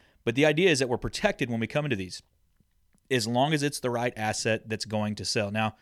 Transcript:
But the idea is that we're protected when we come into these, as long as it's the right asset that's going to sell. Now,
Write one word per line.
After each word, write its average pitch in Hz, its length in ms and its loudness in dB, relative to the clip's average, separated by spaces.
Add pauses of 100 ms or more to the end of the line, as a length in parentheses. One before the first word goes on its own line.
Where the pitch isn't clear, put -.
(240)
But 117 100 2
the 147 140 6
idea 165 240 6
is 131 80 4
that 127 100 0
we're 120 80 2
protected 139 520 -2
when 117 100 -2
we 113 80 -2
come 151 180 -2
into 127 120 0
these, 92 260 -10 (880)
as 117 160 2
long 131 260 2
as 143 80 2
it's 143 180 -2
the 123 120 -2
right 120 240 -2
asset 110 520 -2
that's 110 180 -6
going 107 300 -2
to 95 100 -8
sell. 104 260 -2
Now, 110 300 -2